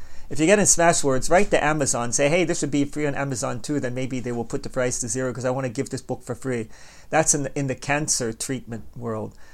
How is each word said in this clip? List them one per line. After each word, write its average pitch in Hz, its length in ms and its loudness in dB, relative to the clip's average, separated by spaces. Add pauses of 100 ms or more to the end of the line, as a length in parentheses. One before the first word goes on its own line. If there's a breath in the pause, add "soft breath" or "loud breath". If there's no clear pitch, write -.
(280 soft breath)
If - 120 0
you 160 60 4
get 202 120 8
in 190 60 6
Smashwords, 147 680 4
write 196 200 6
to 160 120 4
Amazon. 135 500 0
Say, 143 160 4
"Hey, 175 160 4
this 165 140 0
should 143 120 -2
be 143 140 2
free 147 220 -2
on 139 80 -2
Amazon 131 460 -4
too." 147 180 -2
Then 123 160 -2
maybe 131 240 -4
they 120 140 -4
will 117 120 -2
put - 200 -6
the - 40 -4
price 123 320 -2
to 123 80 -4
zero 127 240 -2
'cause 120 120 -6
I 127 60 0
wanna 131 180 -2
give 113 220 -4
this 131 120 -6
book - 220 -8
for 123 100 -6
free. 120 340 -4 (400 loud breath)
That's 156 260 2
in 147 100 -2
the, - 140 -6
in 139 100 -2
the 127 60 -2
cancer 143 580 -2
treatment 117 520 -8 (120)
world. 110 380 -6 (200 soft breath)